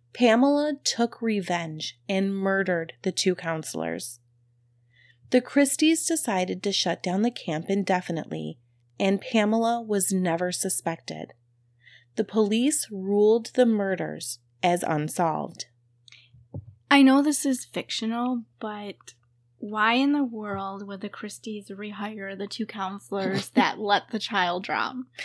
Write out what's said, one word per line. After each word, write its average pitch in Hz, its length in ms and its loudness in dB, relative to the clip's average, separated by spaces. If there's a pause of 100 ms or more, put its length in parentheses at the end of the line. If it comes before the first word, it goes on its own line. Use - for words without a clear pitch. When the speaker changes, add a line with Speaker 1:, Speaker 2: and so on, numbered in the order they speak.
(120)
Speaker 1:
Pamela 277 640 4 (100)
took - 380 -2
revenge 175 760 -4 (100)
and 196 280 0
murdered 190 580 0 (100)
the 185 100 -2
two 185 200 2
counselors. 151 840 -6 (1080)
The 254 120 4
Christies 285 640 2
decided 185 580 -2
to 196 100 -2
shut - 280 -2
down 185 200 0
the 240 100 2
camp 160 380 -6
indefinitely, 175 880 -2 (400)
and 196 220 2
Pamela 226 600 0
was 208 300 -2
never 180 400 0
suspected. - 800 -6 (880)
The 226 80 0
police 220 680 2
ruled 208 640 4
the 247 100 6
murders 185 760 -2 (220)
as 175 220 2
unsolved. 156 840 -2 (1300)
Speaker 2:
I 277 60 10
know 269 200 8
this 285 240 0
is 262 200 -2
fictional, 233 800 -4 (180)
but 208 540 -10 (420)
why 214 380 2
in 277 180 4
the 285 100 4
world 202 640 -6
would 196 140 -10
the 202 80 -6
Christies 208 600 -12
rehire 202 680 -10
the 196 100 -6
two 214 180 -6
counselors 196 840 -4
Speaker 1:
<laughs> - 60 -20
Speaker 2:
that - 240 2
let 202 320 2
the 226 60 -4
child 185 460 -2
drown? 254 440 -4 (180)